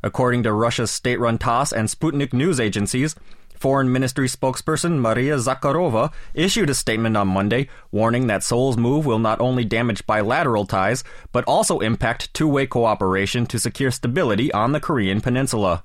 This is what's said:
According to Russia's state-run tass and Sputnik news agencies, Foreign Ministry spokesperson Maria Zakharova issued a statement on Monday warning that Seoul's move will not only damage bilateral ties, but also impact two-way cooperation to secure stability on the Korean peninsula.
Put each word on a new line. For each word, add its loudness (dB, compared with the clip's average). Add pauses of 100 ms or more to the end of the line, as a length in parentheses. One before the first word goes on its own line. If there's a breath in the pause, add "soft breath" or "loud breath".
According 0
to 0
Russia's 0
state-run -2
tass 0
and -2
Sputnik -2
news 0
agencies, -2 (380 soft breath)
Foreign 2
Ministry 0
spokesperson -2
Maria 0
Zakharova 0 (220 loud breath)
issued 0
a 0
statement 0
on 2
Monday 2 (240 loud breath)
warning 2
that 0
Seoul's 0
move 2
will 2
not 0
only 0
damage -2
bilateral 2
ties, 0 (280 loud breath)
but 0
also 2
impact -2
two-way 2
cooperation 2
to -4
secure -2
stability 0
on 2
the 0
Korean 0
peninsula. 0